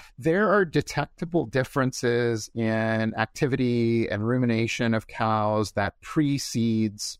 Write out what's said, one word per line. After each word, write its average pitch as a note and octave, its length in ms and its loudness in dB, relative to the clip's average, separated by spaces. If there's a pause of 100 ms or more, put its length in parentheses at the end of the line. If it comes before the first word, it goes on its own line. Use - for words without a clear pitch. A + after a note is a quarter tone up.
(180)
there F3 320 2
are G3+ 140 4
detectable D3+ 840 -2
differences A#2+ 1080 0
in A2 640 0
activity A#2+ 920 0
and G#2 180 -2
rumination A#2 680 0
of A2 120 -2
cows G#2+ 680 0
that - 280 -2
precedes A#2 1200 -2